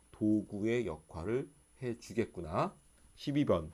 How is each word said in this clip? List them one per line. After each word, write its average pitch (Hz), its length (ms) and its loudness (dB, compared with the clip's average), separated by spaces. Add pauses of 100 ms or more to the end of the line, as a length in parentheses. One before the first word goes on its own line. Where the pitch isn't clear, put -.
(100)
도구의 107 760 0
역할을 87 640 -4 (300)
해주겠구나. 110 960 -4 (380)
십이 143 320 0
번. 85 280 4